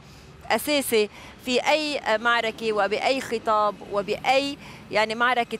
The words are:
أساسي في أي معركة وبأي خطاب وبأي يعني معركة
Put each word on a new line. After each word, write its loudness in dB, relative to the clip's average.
أساسي 0
في 0
أي 2
معركة 0
وبأي 0
خطاب 0
وبأي 0
يعني 2
معركة 0